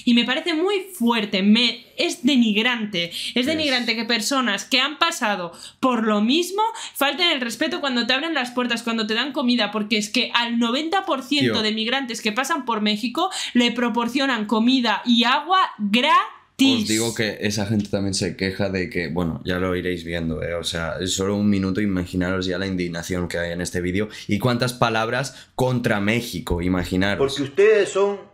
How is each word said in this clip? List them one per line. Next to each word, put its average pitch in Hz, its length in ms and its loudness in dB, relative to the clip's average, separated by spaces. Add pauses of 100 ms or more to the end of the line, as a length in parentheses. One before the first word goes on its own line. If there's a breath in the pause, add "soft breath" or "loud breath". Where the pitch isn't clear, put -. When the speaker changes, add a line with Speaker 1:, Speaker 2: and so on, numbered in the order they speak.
Speaker 1:
Y 240 120 4
me 240 100 4
parece 320 280 -2
muy 370 280 0 (120)
fuerte, 220 480 0
me, 226 440 4 (120)
es 330 280 0
denigrante. 220 800 2
Es - 300 -8
Speaker 2:
Es 247 100 0
Speaker 1:
denigrante 262 500 0
que 233 80 -2
personas 226 600 0
que 262 160 2
han 285 180 -2
pasado 208 540 -2 (260 loud breath)
por 247 240 2
lo 214 160 2
mismo 349 420 2 (320 loud breath)
falten 294 360 2
el 294 100 2
respeto 302 400 -2
cuando 247 260 0
te 247 60 0
abren 311 220 0
las 247 180 -2
puertas, 240 320 -2
cuando 226 240 -2
te 220 60 -2
dan 262 180 -2
comida, 240 400 0
porque 208 260 -2
es 208 120 -2
que 233 260 0
al 233 240 0
noventa 311 460 0
por 269 180 -2
ciento 254 300 0
Speaker 2:
Tío. 226 80 0
Speaker 1:
de 214 100 0
migrantes 226 500 -4
que 214 120 0
pasan 269 320 -2
por 214 160 -2
México 233 480 0 (240 loud breath)
le 240 180 4
proporcionan 240 720 0
comida 226 600 2
y 233 180 4
agua 294 360 2 (180)
gratis. 262 1040 2
Speaker 2:
Os - 80 -4
digo 110 260 0
que 107 240 -2
esa 104 280 0
gente 104 200 2
también 98 260 -2
se 90 220 -2
queja 95 340 -2
de 90 200 -2
que, 85 180 -4
bueno, 82 380 -2
ya 90 140 -2
lo 90 180 0
iréis 87 260 -4
viendo, 82 400 -4
¿eh? 85 120 -4
O 82 100 -6
sea, 82 340 -4
es 92 140 -2
solo 98 240 0
un 104 120 4
minuto, 95 300 2
imaginaros 92 680 -2
ya 90 100 -2
la 98 100 -4
indignación 87 600 -4
que 87 100 -6
hay 85 140 -4
en 87 80 -6
este 87 180 -4
vídeo 90 300 -2 (180 loud breath)
y 104 120 0
cuántas 123 340 0
palabras 117 840 -2
contra 120 460 0
México, 101 600 -2
imaginaros. 92 560 0 (160)
Speaker 3:
Porque 135 160 -4
ustedes 202 400 4
son, 202 300 0 (140)